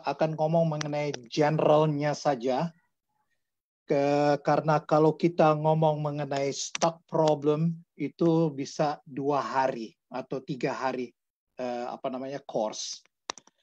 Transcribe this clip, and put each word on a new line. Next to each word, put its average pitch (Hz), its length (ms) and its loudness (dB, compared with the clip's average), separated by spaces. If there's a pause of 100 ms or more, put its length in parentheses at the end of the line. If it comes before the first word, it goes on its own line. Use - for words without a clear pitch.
akan 160 320 -2
ngomong 160 320 2
mengenai 147 400 -4 (220)
generalnya 151 840 2
saja. 131 560 -2 (1160)
Ke-, 143 560 2
karena 156 400 2
kalau 156 320 4
kita 170 400 4
ngomong 156 480 2
mengenai 143 480 -2
stuck - 560 -4
problem 156 760 2 (140)
itu 165 560 2
bisa 143 560 -4
dua 135 320 -2
hari 127 560 -2 (160)
atau 131 320 -8
tiga 135 320 -4
hari, 127 400 -6 (420)
eh, 123 300 -6
apa - 240 -8
namanya, 135 320 -10
course. - 640 -6 (560)